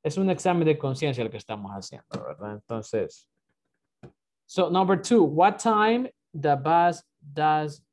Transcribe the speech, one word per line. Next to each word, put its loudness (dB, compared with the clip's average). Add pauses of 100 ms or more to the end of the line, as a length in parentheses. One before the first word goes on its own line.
Es -2
un 2
examen 2
de 4
conciencia -2
el -4
que -12
estamos -12
haciendo, -14
¿verdad? -10
Entonces, -8 (1200)
so 0
number 2
two, 4
what 4
time 2 (240)
the 0
bus 2 (180)
does -2